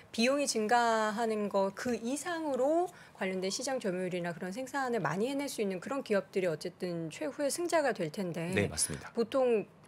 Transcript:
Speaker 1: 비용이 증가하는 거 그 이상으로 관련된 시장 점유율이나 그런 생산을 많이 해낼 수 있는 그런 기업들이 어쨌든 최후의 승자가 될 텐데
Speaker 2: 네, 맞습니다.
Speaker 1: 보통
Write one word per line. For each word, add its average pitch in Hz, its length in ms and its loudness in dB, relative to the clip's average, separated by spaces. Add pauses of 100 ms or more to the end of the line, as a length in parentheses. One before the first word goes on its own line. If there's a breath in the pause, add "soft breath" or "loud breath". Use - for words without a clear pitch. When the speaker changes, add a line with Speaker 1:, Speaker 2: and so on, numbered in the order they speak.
(120 loud breath)
Speaker 1:
비용이 269 340 2
증가하는 220 1000 2
거 196 160 2 (100)
그 247 200 -2
이상으로 302 960 0 (260 loud breath)
관련된 190 360 -2
시장 262 300 -2
점유율이나 180 540 -2
그런 185 180 -6
생산을 254 480 -2
많이 175 280 0
해낼 277 200 -2
수 - 140 -4
있는 190 180 -2
그런 262 220 -4
기업들이 196 440 0
어쨌든 170 640 -4
최후의 285 400 -2
승자가 330 420 2
될 175 180 -2
텐데 175 440 -4
Speaker 2:
네, 104 140 4
맞습니다. - 440 -4
Speaker 1:
보통 233 540 2 (220)